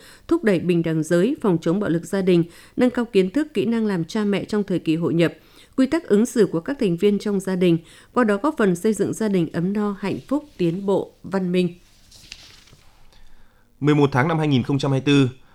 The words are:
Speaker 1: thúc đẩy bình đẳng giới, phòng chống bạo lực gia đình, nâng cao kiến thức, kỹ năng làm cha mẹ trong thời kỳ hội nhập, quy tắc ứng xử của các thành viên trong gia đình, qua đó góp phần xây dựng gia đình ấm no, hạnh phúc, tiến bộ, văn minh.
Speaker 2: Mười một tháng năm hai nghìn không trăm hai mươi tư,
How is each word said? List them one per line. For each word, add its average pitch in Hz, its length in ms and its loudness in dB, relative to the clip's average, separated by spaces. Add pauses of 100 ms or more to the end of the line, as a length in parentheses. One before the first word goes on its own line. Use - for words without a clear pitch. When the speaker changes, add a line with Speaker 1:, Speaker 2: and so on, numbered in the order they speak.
(280)
Speaker 1:
thúc 339 160 0
đẩy 196 160 2
bình 170 240 0
đẳng 160 200 -2
giới, 180 380 0
phòng 180 200 2
chống 170 180 0
bạo 202 100 -4
lực 165 160 -2
gia 196 160 -4
đình, 180 220 2 (340)
nâng 247 120 2
cao 240 160 -4
kiến 185 240 0
thức, 302 240 -2
kỹ 202 120 -2
năng 226 200 -2
làm 185 200 -2
cha 214 180 -4
mẹ 202 220 -2
trong 208 180 -2
thời 175 160 -4
kỳ 160 160 -2
hội 165 180 -2
nhập, 160 200 2 (440)
quy 262 100 2
tắc 330 200 -2
ứng 214 180 4
xử 196 260 2
của 160 80 -2
các 277 200 -8
thành 175 180 0
viên 208 220 2
trong 202 200 -2
gia 190 160 -4
đình, 175 220 4 (360)
qua 254 100 2
đó 208 200 2
góp 302 140 0
phần 196 180 2
xây 220 180 0
dựng 185 200 -2
gia 220 140 -4
đình 185 260 0
ấm 185 200 -2
no, 208 260 -4
hạnh 190 180 -4 (100)
phúc, 285 180 -4 (120)
tiến 180 280 -2
bộ, 190 260 -2 (120)
văn 185 280 -4
minh. 180 220 0 (2000)
Speaker 2:
Mười 147 160 4
một 143 180 4
tháng 131 140 2
năm 165 100 0
hai 156 100 0
nghìn 131 160 2
không 143 160 -2
trăm 139 120 -2
hai 135 140 0
mươi - 0 -
tư, 139 240 4 (260)